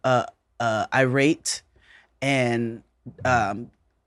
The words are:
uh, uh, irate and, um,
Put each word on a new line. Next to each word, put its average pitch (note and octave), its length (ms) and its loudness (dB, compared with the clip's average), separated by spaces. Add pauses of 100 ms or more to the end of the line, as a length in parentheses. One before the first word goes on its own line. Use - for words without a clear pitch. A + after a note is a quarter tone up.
uh, B2+ 200 2 (360)
uh, A2 320 0
irate C3+ 720 0 (580)
and, A#2+ 640 -2 (420)
um, G#2 460 0 (360)